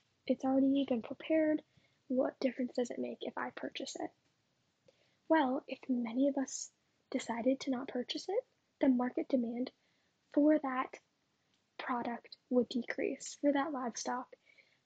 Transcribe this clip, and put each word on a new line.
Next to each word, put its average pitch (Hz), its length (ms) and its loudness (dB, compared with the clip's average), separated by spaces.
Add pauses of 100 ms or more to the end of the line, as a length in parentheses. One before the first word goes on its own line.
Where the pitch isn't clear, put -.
(260)
it's 254 200 0
already 269 420 4
been 240 140 0
prepared. 311 600 0 (460)
What 269 320 0
difference 247 360 -2
does 240 160 -2
it - 80 -8
make 240 220 -6
if - 160 -8
I 247 180 -6
purchase - 440 -10
it?" 349 120 -6 (1160)
Well, 285 400 2
if - 120 -8 (100)
many 240 380 0
of 277 100 0
us - 320 -6 (400)
decided 240 520 0
to 277 100 -4
not 254 160 -4
purchase - 420 -6
it, 403 140 0 (380)
the 302 60 6
market 254 420 2
demand 247 420 0 (640)
for 302 260 6
that 262 280 -4 (920)
product 240 580 -6 (120)
would 247 200 4
decrease, - 720 -4
for 285 100 4
that 285 220 0
livestock. 247 540 -6 (580)